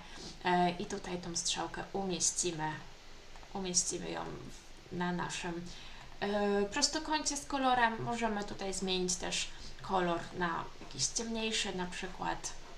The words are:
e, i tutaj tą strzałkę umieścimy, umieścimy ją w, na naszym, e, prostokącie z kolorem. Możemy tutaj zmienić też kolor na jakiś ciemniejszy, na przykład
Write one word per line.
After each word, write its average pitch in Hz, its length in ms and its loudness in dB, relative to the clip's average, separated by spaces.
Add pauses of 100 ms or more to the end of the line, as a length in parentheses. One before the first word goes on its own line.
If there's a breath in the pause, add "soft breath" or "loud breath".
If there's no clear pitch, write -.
(440 loud breath)
e, 180 260 8
i 180 160 -2
tutaj 185 320 -4
tą 175 180 -6
strzałkę 170 560 0
umieścimy, 170 800 2 (840)
umieścimy 180 560 0
ją 165 140 -4
w, - 720 -10
na 180 160 2
naszym, 170 520 -2 (560 loud breath)
e, 202 420 4
prostokącie 294 760 2
z - 100 -8
kolorem. 247 560 6
Możemy 226 420 2
tutaj 196 300 -2
zmienić 185 420 2
też - 320 -2 (340 loud breath)
kolor 175 380 2 (180)
na 170 260 2 (160)
jakiś - 260 0
ciemniejszy, 220 680 0
na 180 100 0
przykład 180 680 -4 (260)